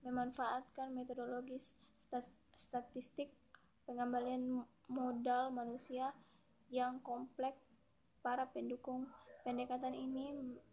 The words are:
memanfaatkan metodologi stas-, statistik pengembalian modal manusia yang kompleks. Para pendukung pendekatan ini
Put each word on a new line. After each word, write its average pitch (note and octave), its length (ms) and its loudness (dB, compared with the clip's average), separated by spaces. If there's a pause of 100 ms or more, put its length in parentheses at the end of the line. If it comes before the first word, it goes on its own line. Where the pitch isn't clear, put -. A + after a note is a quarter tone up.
memanfaatkan B3+ 880 0
metodologi B3+ 640 -4
stas-, - 760 -8 (240)
statistik B3+ 720 -4 (560)
pengembalian B3 800 2 (240)
modal B3 640 4
manusia B3+ 560 -2 (560)
yang B3+ 320 2
kompleks. B3+ 640 -2 (640)
Para B3+ 240 4
pendukung B3+ 560 -2 (400)
pendekatan B3+ 480 2
ini C4 400 -2 (400)